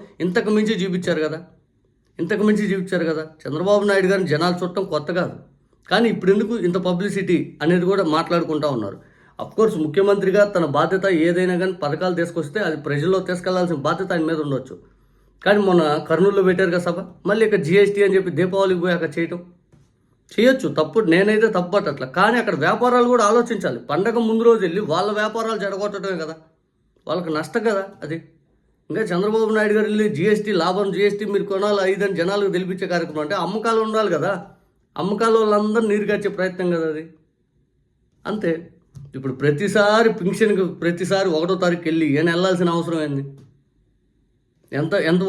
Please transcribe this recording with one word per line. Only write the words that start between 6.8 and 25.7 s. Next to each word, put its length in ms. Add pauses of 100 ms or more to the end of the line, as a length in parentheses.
పబ్లిసిటీ 520 (240)
అనేది 280
కూడా 120 (120)
మాట్లాడుకుంటా 600
ఉన్నారు. 200 (400)
అఫ్కోర్స్ 360 (100)
ముఖ్యమంత్రిగా 580 (100)
తన 120 (100)
బాధ్యత 320 (180)
ఏదైనా 380
కానీ 180
పథకాలు 380
తీసుకొస్తే 480
అది 180
ప్రజల్లో 420
తీసుకెళ్లాల్సిన 500 (100)
బాధ్యత 280
ఆయన 140
మీద 160
ఉండొచ్చు. 300 (680)
కానీ 240
మొన్న 160 (260)
కర్నూలులో 380
పెట్టారు 280
కదా 100
సభ, 160 (280)
మళ్ళీ 180
ఇక్కడ 200
జీఎస్టీ 380
అని 120
చెప్పి 220
దీపావళికి 440
పోయి 120
అక్కడ 220
చేయటం 240 (920)
చేయొచ్చు, 360 (100)
తప్పు, 200 (140)
నేనైతే 440
తప్పు 180
పట్టట్లా. 320 (120)
కానీ 240
అక్కడ 200
వ్యాపారాలు 500
కూడా 180
ఆలోచించాలి. 480 (120)
పండగ 280 (100)
ముందు 200
రోజు 180
వెళ్ళి 160 (100)
వాళ్ళ 160 (100)
వ్యాపారాలు 460
చెడగొట్టడమే 580